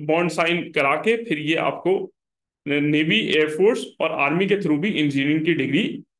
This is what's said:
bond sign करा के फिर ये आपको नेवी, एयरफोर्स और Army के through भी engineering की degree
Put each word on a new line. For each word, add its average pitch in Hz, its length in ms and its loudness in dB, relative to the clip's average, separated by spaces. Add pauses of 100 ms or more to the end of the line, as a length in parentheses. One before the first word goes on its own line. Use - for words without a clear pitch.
bond 160 300 0
sign 170 420 -2
करा 147 240 2
के 226 280 0
फिर 160 140 -4
ये 151 160 -2
आपको 175 580 -2 (540)
नेवी, 151 540 2
एयरफोर्स 156 680 2 (140)
और 160 120 -2
Army 156 340 0
के 196 100 2
through 151 220 0
भी 190 100 -2
engineering 147 580 0
की 170 80 2
degree 139 480 -2 (180)